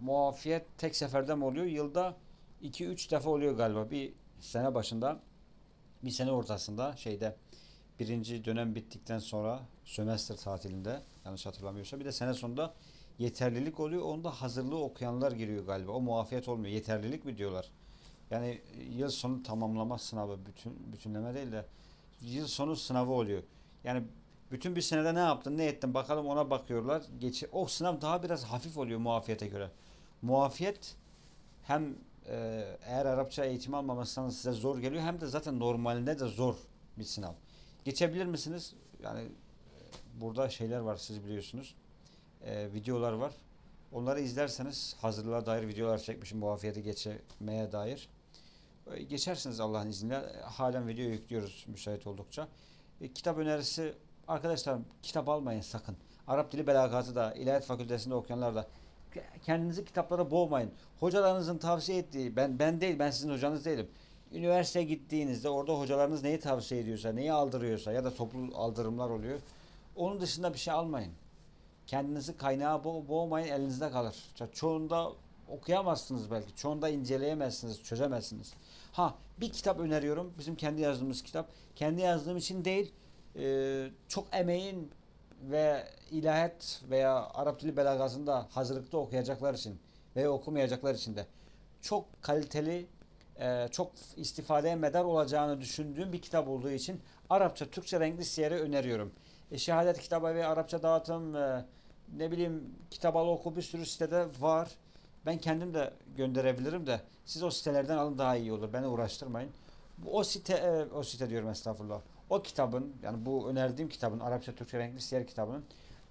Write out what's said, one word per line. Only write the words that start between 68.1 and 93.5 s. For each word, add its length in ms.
toplu 440
aldırımlar 520
oluyor. 300
Onun 260
dışında 320
bir 40
şey 160
almayın. 380
Kendinizi 500
kaynağa 380
bo-, 320
boğmayın, 400
elinizde 440
kalır. 240
Ça-, 160
çoğunda 600
okuyamazsınız 840
belki, 240
çoğunda 340
inceleyemezsiniz, 920
çözemezsiniz. 720
Ha, 240
bir 120
kitap 280
öneriyorum, 600
bizim 160
kendi 260
yazdığımız 420
kitap. 260
Kendi 260
yazdığım 360
için 280
değil, 280
e, 520
çok 240
emeğin 600
ve 460
ilahiyat 800
veya 440
Arap 280
dili 160
belagasında 720
hazırlıkta 460
okuyacaklar 560
için 260
veya 160
okumayacaklar 640
için 200
de 100
çok 400
kaliteli, 680
e, 320